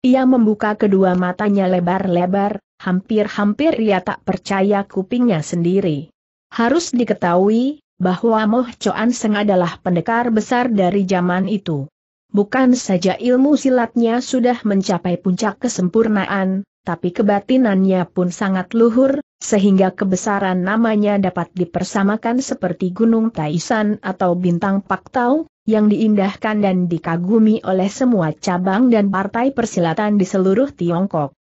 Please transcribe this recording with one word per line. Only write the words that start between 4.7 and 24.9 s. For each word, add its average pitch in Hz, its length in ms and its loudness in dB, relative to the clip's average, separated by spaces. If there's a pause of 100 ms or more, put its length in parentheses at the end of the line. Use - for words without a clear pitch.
kupingnya 196 640 -2
sendiri. 170 640 -2 (400)
Harus 269 400 -2
diketahui, 220 880 0 (240)
bahwa 214 480 0
Moh 247 160 0 (160)
Choan 220 320 -2
Seng 214 240 -2
adalah 185 400 0
pendekar 226 560 -2
besar 240 400 0
dari 190 320 0
zaman 180 400 0
itu. 170 400 -4 (480)
Bukan 247 400 2
saja 185 400 0
ilmu 262 400 2
silatnya 240 640 0
sudah 247 480 0
mencapai 185 560 0
puncak 196 400 -2
kesempurnaan, 196 1040 -2 (160)
tapi 175 320 -6
kebatinannya 202 960 2
pun 180 240 -2
sangat 190 400 -4
luhur, 254 480 2 (160)
sehingga 190 560 2
kebesaran 190 720 -2
namanya 208 560 2
dapat 180 320 -4
dipersamakan 202 880 -2
seperti 180 480 -4
Gunung 226 400 2
Taisan 202 720 -2
atau 185 320 -2
Bintang 180 480 0
Paktau, 262 640 -2 (160)